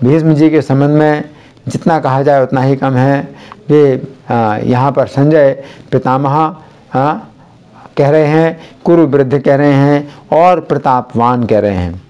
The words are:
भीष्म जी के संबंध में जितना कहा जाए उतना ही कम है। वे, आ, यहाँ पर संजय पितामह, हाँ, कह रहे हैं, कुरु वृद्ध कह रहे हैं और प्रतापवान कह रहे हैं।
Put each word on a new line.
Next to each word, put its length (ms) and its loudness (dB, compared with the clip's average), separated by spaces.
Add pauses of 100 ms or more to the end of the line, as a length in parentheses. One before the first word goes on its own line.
भीष्म 300 2
जी 160 2
के 120 2
संबंध 280 0
में 340 0 (440)
जितना 300 -2
कहा 240 -2
जाए 200 2
उतना 200 -2
ही 140 0
कम 180 -4
है। 400 -2 (340)
वे, 340 2 (280)
आ, 260 0
यहाँ 360 -2
पर 140 -2
संजय 580 0 (280)
पितामह, 640 -2 (340)
हाँ, 420 -4 (640)
कह 140 2
रहे 160 2
हैं, 340 0 (240)
कुरु 220 2
वृद्ध 340 0
कह 140 2
रहे 180 2
हैं 420 0 (180)
और 280 2
प्रतापवान 840 -2
कह 140 0
रहे 160 0
हैं। 360 -6